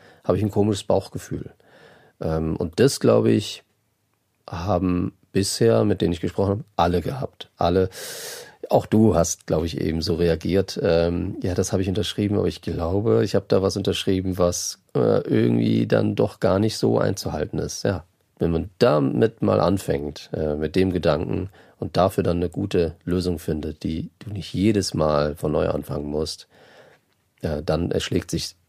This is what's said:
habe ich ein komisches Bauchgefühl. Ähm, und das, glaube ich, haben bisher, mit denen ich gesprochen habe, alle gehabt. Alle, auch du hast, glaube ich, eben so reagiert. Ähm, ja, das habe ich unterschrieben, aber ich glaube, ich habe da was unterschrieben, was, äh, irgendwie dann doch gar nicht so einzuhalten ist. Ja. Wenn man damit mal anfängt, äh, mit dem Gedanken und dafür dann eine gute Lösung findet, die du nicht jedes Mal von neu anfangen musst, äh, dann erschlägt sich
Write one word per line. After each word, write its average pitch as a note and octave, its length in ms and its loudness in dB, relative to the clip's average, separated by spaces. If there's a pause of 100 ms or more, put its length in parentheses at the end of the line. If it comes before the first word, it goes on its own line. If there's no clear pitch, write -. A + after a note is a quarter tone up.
(240)
habe - 140 2
ich G2+ 60 0
ein G#2 80 0
komisches G#2 320 0
Bauchgefühl. - 680 -4 (680)
Ähm, D#2+ 380 -2
und - 220 -4
das, C#3 200 4
glaube A2+ 320 4
ich, - 320 0 (840)
haben F2+ 640 0 (180)
bisher, A2+ 540 2
mit G2+ 160 0
denen F2 120 2
ich E2+ 60 -4
gesprochen G2 300 0
habe, G#2+ 140 -2 (120)
alle F2 260 2
gehabt. - 560 -8
Alle, F#2 320 2 (840)
auch - 160 2
du G#2+ 280 6
hast, - 300 0
glaube E2 220 0
ich, D#2 120 -6
eben D#2+ 220 -2
so E2+ 140 -2
reagiert. E2+ 680 0
Ähm, F2 640 2
ja, F2+ 100 -2
das F#2 200 0
habe F#2+ 100 0
ich F#2+ 40 0
unterschrieben, G2+ 520 -2
aber F#2 80 0
ich - 160 -6
glaube, G2 600 0
ich G#2+ 120 -2
habe F#2+ 120 0
da G2+ 140 2
was F#2+ 160 0
unterschrieben, F#2+ 600 -2
was, - 400 0 (160)
äh, C#3 40 2
irgendwie A2+ 840 2
dann G#2+ 300 2
doch G#2+ 240 0
gar F#2+ 180 2
nicht G#2+ 220 0
so A2 180 2
einzuhalten D#2 600 -2
ist. - 240 -8
Ja. F#2+ 200 -2 (360)
Wenn E2+ 100 0
man E2 300 -2
damit B2+ 640 2
mal G2+ 160 2
anfängt, D2+ 760 -2
äh, D#2 220 -2
mit D#2 200 -6
dem F#2+ 160 2
Gedanken F2+ 580 -2 (280)
und - 200 -4
dafür F#2 260 2
dann F2 140 0
eine F2 120 -2
gute F2 540 -2
Lösung F2 340 -2
findet, D#2 460 -6
die E2 260 -6 (100)
du G2+ 120 -14
nicht G2 220 -10
jedes G2+ 400 2
Mal D2+ 420 2
von D#2 160 -4
neu E2 180 0
anfangen D2 400 -6
musst, D2+ 380 -6 (920)
äh, D2+ 200 -4
dann D#2+ 300 0
erschlägt - 400 -2
sich - 240 -4 (140)